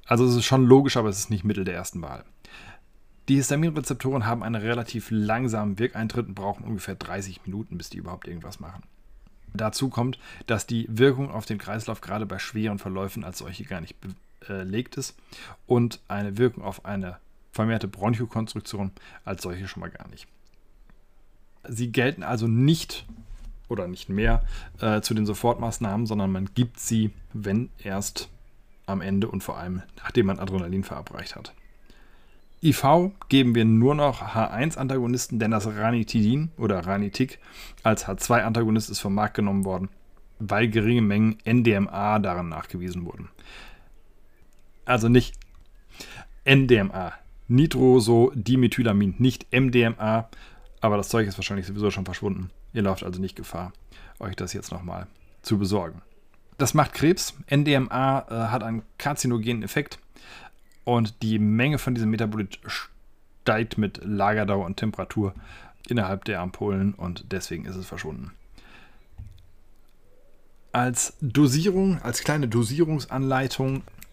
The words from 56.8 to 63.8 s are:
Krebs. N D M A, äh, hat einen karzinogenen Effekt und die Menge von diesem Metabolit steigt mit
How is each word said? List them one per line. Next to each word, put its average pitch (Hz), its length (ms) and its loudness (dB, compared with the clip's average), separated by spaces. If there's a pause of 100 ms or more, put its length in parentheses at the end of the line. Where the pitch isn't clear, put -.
Krebs. - 400 2 (140)
N 143 160 4
D 147 100 4
M 131 160 2
A, 135 300 2
äh, 113 300 -4
hat 120 120 0
einen 113 200 -4 (160)
karzinogenen 120 640 0
Effekt - 340 -4 (840)
und 117 380 2
die 110 160 2
Menge 113 400 4
von 131 160 -2
diesem 113 160 0
Metabolit 110 560 -2
steigt - 1120 -4
mit 107 240 -2